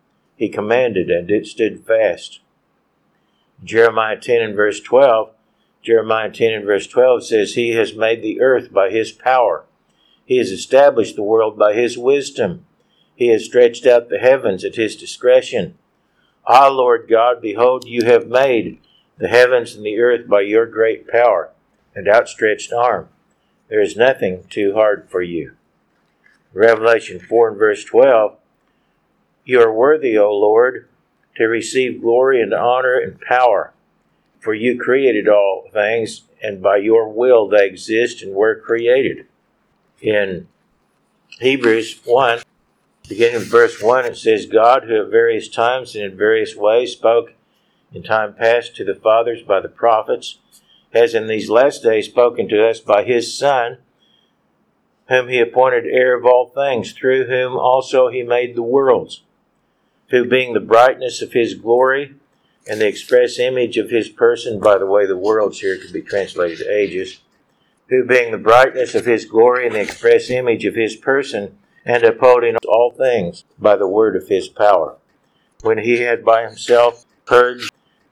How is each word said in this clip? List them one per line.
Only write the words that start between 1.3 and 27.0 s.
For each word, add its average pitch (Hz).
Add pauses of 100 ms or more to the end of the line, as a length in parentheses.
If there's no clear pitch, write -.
it 107
stood -
fast." 110 (1200)
Jeremiah 110
ten 117
and 110
verse 104
twelve, 117 (520)
Jeremiah 110
ten 113
and 107
verse 98
twelve 123
says, 104
"He 120
has 110
made 110
the 107
earth 123
by 98
his 110
power. 123 (600)
He 127
has 101
established 127
the 107
world 107
by 107
his 117
wisdom. 123 (520)
He 123
has 110
stretched 120
out 120
the 98
heavens 120
at 98
his 107
discretion. 123 (680)
Ah, 131
Lord 123
God, 117
behold, 123
you 117
have 117
made 120 (400)
the 104
heavens 120
and 107
the 107
earth 120
by 101
your 107
great 113
power 113 (460)
and 98
outstretched 107
arm. 117 (580)
There 107
is 95
nothing 101
too 101
hard 104
for 92
you." 85 (1000)
Revelation 110